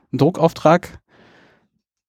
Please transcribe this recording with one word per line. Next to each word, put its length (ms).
einen 80
Druckauftrag 800